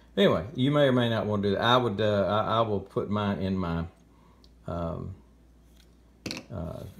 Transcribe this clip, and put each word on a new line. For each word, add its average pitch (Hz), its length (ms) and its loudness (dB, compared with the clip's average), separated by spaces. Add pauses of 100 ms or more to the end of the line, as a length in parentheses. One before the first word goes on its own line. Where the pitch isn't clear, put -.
(160)
Anyway, 127 380 4
you 131 160 2
may 147 140 4
or 131 80 4
may 120 180 2
not 110 160 -2
want 104 160 0
to 104 60 2
do 98 80 2
that. - 40 -2
I 120 160 4
would, 113 240 0
uh, 104 260 2
I, 104 320 0
I - 20 4
will 107 180 0
put - 320 -6
mine 104 300 0
in 95 180 -2
my, 85 280 -2 (840)
um, 85 480 -8 (1400)
uh, 82 300 -10 (160)